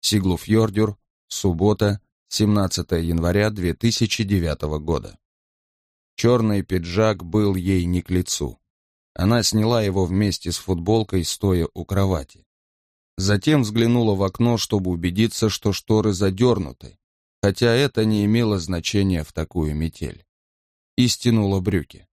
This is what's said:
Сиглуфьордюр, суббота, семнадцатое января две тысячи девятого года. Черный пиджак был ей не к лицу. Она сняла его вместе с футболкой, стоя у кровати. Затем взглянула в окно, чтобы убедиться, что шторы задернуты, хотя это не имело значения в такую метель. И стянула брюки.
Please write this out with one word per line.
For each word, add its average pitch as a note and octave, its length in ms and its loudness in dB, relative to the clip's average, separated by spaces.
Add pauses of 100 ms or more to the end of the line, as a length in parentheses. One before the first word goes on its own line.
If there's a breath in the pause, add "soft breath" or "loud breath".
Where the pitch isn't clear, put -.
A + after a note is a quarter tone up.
Сиглуфьордюр, G#2 960 0 (320)
суббота, G2+ 720 0 (260)
семнадцатое G2 720 0
января E2+ 520 0
две F2+ 220 -4
тысячи A2+ 520 -2
девятого D#2 540 -2
года. D2+ 380 -4 (1000)
Черный A2 440 2
пиджак F#2 640 -2
был G2 320 0
ей F#2 300 0
не F2+ 160 0
к - 80 -14
лицу. F2+ 500 -4 (540)
Она A2 300 2
сняла A2 380 2
его G2 240 0
вместе F#2+ 460 -2
с E2 60 -6
футболкой, F#2+ 680 0
стоя F2+ 500 0
у E2+ 120 -10
кровати. F#2+ 600 -2 (720)
Затем G#2 460 2
взглянула A2+ 520 2
в G2 100 0
окно, A#2 340 0
чтобы F#2+ 340 -2
убедиться, F2+ 560 0
что G2+ 240 -2
шторы G#2+ 400 0
задернуты, F#2+ 880 -2 (420)
хотя A#2 320 2
это C3 300 2
не G#2+ 220 2
имело G#2+ 340 2
значения F2 640 -2
в - 80 -14
такую D#2+ 420 -4
метель. D#2 520 -6 (720)
И B2 100 2
стянула G#2 540 0
брюки. F#2 560 -4